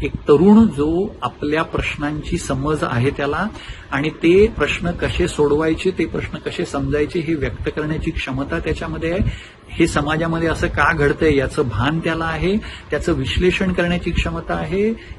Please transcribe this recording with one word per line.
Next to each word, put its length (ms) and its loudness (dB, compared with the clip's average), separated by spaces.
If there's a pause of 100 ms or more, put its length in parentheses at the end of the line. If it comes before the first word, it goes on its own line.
एक 120 -4
तरुण 520 8
जो 540 -2
आपल्या 420 -2
प्रश्नांची 760 -4
समज 440 -2
आहे 280 0
त्याला 380 -2 (440)
आणि 180 -2
ते 380 6
प्रश्न 440 -2
कसे 360 -2
सोडवायचे, 640 0
ते 140 -2
प्रश्न 320 -6
कसे 280 -6
समजायचे 540 -2
हे 140 -2
व्यक्त 340 -4
करण्याची 440 -4
क्षमता 480 -4
त्याच्यामध्ये 520 -4
आहे. 80 0 (500)
हे 180 2
समाजामध्ये 600 0
असं 200 0
का 260 2
घडतंय 420 2
याचं 320 0
भान 320 0
त्याला 260 -2
आहे, 320 0
त्याचं 560 -4
विश्लेषण 580 0
करण्याची 400 0
क्षमता 420 -2
आहे, 400 -2 (260)